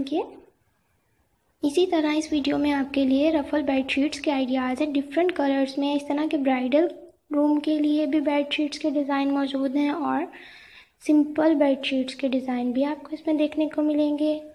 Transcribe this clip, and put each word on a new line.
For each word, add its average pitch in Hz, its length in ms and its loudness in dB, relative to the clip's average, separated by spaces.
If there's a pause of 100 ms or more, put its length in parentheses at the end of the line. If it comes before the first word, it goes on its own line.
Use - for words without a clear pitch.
के। - 380 -6 (1200)
इसी 302 240 2
तरह 311 260 0
इस 311 200 -2
video 285 260 0
में 285 140 2
आपके 277 320 0
लिए 277 260 4
raffle 294 320 0
बेडशीट्स 269 580 0
के 311 100 -2
ideas 262 500 -2
हैं। 302 120 -2
different 311 400 0
colors 277 460 0
में 285 160 0
इस 285 100 0
तरह 294 220 -2
के 320 120 -2
bridal 262 500 2 (440)
room 294 280 2
के 311 180 0
लिए 302 280 2
भी 294 140 2
बेडशीट्स 294 580 -2
के 311 120 -2
design 277 400 0
मौजूद 269 460 0
हैं 285 140 2
और 285 360 -2 (800)
simple 311 500 4
बेडशीट्स 269 600 0
के 269 140 -2
design 247 440 -2
भी 254 120 0
आपको 294 280 -6
इसमें 311 240 -2
देखने 302 320 0
को 302 140 -2
मिलेंगे। 302 520 2 (200)